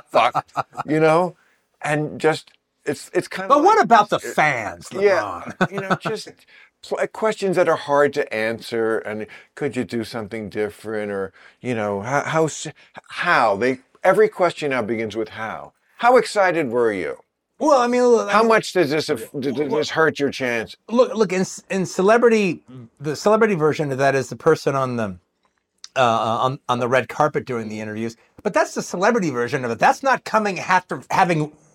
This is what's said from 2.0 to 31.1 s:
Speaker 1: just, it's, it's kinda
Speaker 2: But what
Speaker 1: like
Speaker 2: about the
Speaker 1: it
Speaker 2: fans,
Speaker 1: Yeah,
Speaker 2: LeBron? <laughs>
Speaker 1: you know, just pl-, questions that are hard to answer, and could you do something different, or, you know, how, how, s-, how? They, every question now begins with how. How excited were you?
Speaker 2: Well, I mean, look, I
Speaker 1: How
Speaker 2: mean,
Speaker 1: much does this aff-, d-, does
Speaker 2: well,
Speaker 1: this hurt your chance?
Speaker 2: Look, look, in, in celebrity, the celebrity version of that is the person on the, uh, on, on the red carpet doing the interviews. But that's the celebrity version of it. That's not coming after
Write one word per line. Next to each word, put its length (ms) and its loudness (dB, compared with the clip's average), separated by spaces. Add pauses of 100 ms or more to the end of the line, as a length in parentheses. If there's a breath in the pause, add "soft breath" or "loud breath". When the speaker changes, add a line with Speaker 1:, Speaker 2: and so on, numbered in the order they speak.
Speaker 1:
just, 300 0 (360)
it's, 260 -6
it's 160 -2
kinda 200 -10
Speaker 2:
But 140 6
what 140 6
Speaker 1:
like 80 4
Speaker 2:
about 260 6
the 60 0
Speaker 1:
it 60 -4
Speaker 2:
fans, 680 -2
Speaker 1:
Yeah, 500 0 (160)
Speaker 2:
LeBron? 120 0
<laughs> 20 -16
Speaker 1:
you 80 -8
know, 200 -2
just 300 -8 (520 soft breath)
pl-, 260 -4
questions 480 -2
that 120 2
are 80 2
hard 380 2
to 200 -4
answer, 640 -2
and 280 -8 (280 loud breath)
could 220 -6
you 80 -2
do 200 -6
something 440 -10
different, 640 -6
or, 200 -6 (280 soft breath)
you 140 -6
know, 260 -4
how, 220 -2
how, 240 0
s-, 220 -8 (420 loud breath)
how? 460 2
They, 240 0 (220)
every 260 4
question 420 -2
now 120 -2
begins 320 -4
with 160 -4
how. 420 -12 (260)
How 180 4
excited 540 2
were 220 2
you? 260 -6 (400)
Speaker 2:
Well, 220 4
I 60 2
mean, 180 0
look, 240 4
I 40 -2
Speaker 1:
How 80 6
Speaker 2:
mean, 80 4
Speaker 1:
much 240 2
does 180 2
this 180 -2
aff-, 300 -6
d-, 140 -4
does 160 -2
Speaker 2:
well, 100 0
Speaker 1:
this 120 -4
hurt 280 2
your 120 0
chance? 460 -4 (140)
Speaker 2:
Look, 240 2
look, 180 0
in, 120 0 (260)
in 160 -2
celebrity, 800 2 (340)
the 160 -6
celebrity 400 2
version 380 0
of 60 -4
that 160 2
is 140 -2
the 80 -10
person 380 2
on 220 -2
the, 200 -4 (800)
uh, 460 2
on, 160 -2 (100)
on 120 0
the 80 -2
red 200 2
carpet 380 0
doing 220 -6
the 120 -10
interviews. 360 -8 (260 soft breath)
But 120 -6
that's 200 0
the 80 -6
celebrity 480 0
version 340 -4
of 60 -4
it. 80 -4
That's 240 2
not 220 0
coming 340 0
after 520 -2